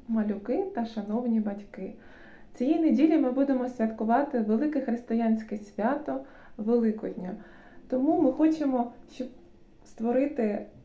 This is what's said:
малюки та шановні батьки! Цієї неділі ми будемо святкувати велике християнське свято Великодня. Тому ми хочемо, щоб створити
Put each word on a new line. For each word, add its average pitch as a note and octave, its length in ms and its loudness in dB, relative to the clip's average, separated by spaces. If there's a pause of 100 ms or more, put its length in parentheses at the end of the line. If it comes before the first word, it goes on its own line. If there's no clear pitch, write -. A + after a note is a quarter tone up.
малюки A3 560 -2 (100)
та A#3 120 -2
шановні A3 540 -2
батьки! G3+ 540 -8 (600)
Цієї D#4+ 260 2
неділі D4+ 380 6
ми B3+ 120 2
будемо C4 380 0
святкувати A#3 720 0
велике B3+ 420 0
християнське A3+ 760 -2
свято C4+ 640 -4 (360)
Великодня. G#3+ 800 0 (540)
Тому D4+ 340 2
ми C4 100 6
хочемо, C#4 600 2 (180)
щоб - 180 -10 (560)
створити A#3 800 -2 (180)